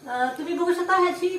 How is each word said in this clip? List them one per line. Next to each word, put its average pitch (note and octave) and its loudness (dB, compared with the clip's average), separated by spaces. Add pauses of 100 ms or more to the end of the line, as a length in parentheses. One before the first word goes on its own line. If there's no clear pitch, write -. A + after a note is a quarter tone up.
अ, B3+ -2
तुम्ही E4+ -4
बघू F4 2
शकता F4+ 2
ह्याची F4+ 0